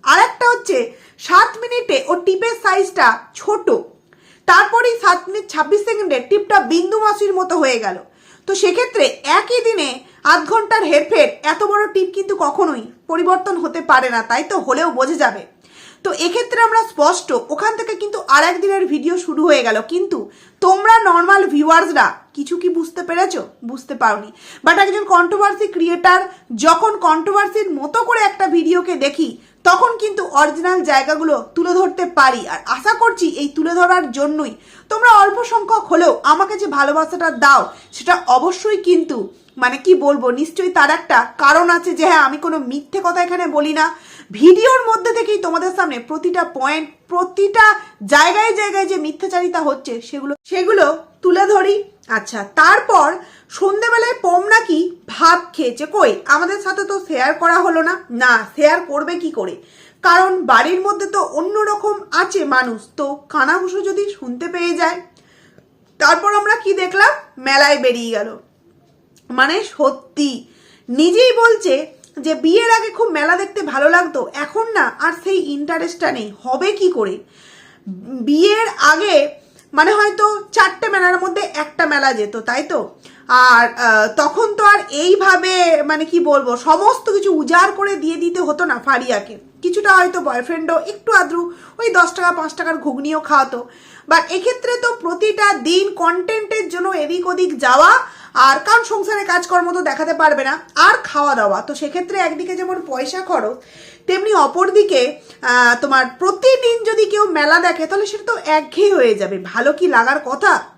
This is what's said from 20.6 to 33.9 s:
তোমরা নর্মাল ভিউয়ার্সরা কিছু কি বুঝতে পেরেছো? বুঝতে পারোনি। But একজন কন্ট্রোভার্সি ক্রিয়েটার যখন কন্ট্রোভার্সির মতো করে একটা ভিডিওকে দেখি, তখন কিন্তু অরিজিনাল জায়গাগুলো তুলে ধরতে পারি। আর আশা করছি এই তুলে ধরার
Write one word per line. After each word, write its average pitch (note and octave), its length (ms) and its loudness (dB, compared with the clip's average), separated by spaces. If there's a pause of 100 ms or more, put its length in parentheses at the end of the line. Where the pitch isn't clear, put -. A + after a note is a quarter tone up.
তোমরা G4+ 360 4
নর্মাল F#4+ 480 4
ভিউয়ার্সরা D4+ 720 2 (160)
কিছু D4 240 -8
কি F4+ 120 -2
বুঝতে E4 340 -6
পেরেছো? F4 440 -4 (180)
বুঝতে B3+ 300 -12
পারোনি। G#3+ 360 -2 (340)
But E4+ 140 4
একজন G4 260 0
কন্ট্রোভার্সি G4 600 2
ক্রিয়েটার F4+ 540 2 (340)
যখন F4 420 2
কন্ট্রোভার্সির F#4+ 760 0
মতো D4 320 -4
করে A#4 160 0
একটা G4 280 0
ভিডিওকে E4+ 480 0
দেখি, C#4 420 -4 (260)
তখন A4 340 4
কিন্তু G4+ 280 -4
অরিজিনাল E4 560 0
জায়গাগুলো D4 760 0
তুলে F4 180 -2
ধরতে F#4 320 0
পারি। C4 420 0
আর D#3+ 180 -8
আশা C4+ 280 -2
করছি A4+ 340 0
এই C#4+ 220 -4
তুলে D#4+ 220 -4
ধরার F4 400 2